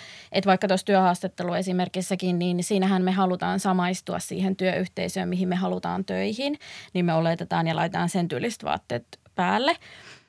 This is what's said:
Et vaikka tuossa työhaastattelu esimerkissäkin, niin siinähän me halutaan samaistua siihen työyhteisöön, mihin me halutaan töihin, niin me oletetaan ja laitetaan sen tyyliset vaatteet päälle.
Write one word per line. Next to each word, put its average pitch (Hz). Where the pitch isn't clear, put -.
Et 190
vaikka 190
tuossa 190
työhaastattelu 185
esimerkissäkin, 180
niin 180
siinähän 190
me 185
halutaan 185
samaistua 185
siihen 190
työyhteisöön, 185
mihin 185
me 180
halutaan 185
töihin, 214
niin 180
me 170
oletetaan 165
ja 165
laitetaan 170
sen 175
tyyliset 156
vaatteet -
päälle. 220